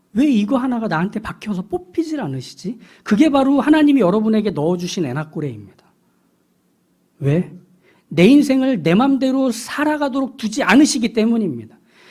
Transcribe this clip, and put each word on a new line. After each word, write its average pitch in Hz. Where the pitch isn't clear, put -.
왜 277
이거 226
하나가 240
나한테 185
박혀서 185
뽑히질 320
않으시지?" 143
그게 262
바로 269
하나님이 294
여러분에게 214
넣어주신 175
엔하꼬레입니다. 135
왜? 147
내 165
인생을 262
내 165
맘대로 262
살아가도록 277
두지 226
않으시기 247
때문입니다. 214